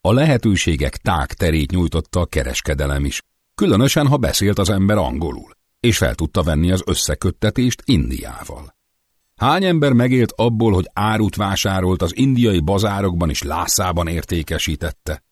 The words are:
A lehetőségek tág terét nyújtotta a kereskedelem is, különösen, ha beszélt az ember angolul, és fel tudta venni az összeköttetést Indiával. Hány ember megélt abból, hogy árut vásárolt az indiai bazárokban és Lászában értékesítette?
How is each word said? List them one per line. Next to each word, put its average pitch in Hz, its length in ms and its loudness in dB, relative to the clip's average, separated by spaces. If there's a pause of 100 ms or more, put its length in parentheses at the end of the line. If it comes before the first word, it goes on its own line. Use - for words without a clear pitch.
A 95 120 2
lehetőségek 110 840 2
tág 82 360 -4
terét 80 380 0
nyújtotta 85 500 -2
a 85 60 0
kereskedelem 69 760 -4
is, - 180 -6 (320)
különösen, - 520 2
ha 135 100 4
beszélt 101 420 0
az 98 120 0
ember 98 260 2
angolul, 73 540 -4 (300)
és 117 160 2
fel - 180 0
tudta 82 280 -2
venni 80 280 2
az 92 160 0
összeköttetést 107 1000 -2
Indiával. 71 920 -2 (600)
Hány 156 280 0
ember 156 280 4
megélt 123 440 4
abból, 113 360 2
hogy 90 200 0
árut 107 440 0
vásárolt 95 680 0
az 87 140 -4
indiai 120 440 4
bazárokban 95 680 0
és 71 120 -4
Lászában 85 640 -2
értékesítette? 80 1300 -6